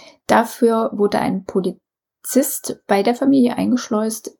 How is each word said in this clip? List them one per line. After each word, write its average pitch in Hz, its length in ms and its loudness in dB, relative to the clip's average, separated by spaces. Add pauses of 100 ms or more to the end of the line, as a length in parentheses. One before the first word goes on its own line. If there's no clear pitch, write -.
(280)
Dafür 226 640 0
wurde 202 240 0
ein 190 280 -2
Polizist - 1400 -4
bei 202 160 2
der 240 140 2
Familie 269 420 4
eingeschleust, 220 840 -2